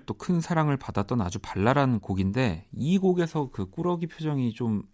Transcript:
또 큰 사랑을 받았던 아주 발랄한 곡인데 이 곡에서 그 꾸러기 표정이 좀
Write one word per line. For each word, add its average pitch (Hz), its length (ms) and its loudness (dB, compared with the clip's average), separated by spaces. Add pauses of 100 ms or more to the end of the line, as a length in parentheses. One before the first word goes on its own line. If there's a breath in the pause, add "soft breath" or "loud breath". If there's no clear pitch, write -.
또 113 80 -4
큰 175 260 -2
사랑을 156 380 2
받았던 120 440 -2
아주 90 180 -2
발랄한 123 600 2
곡인데 98 760 0
이 170 260 0
곡에서 170 520 0
그 95 180 -6
꾸러기 170 380 -4
표정이 143 460 -2
좀 110 300 -2 (100)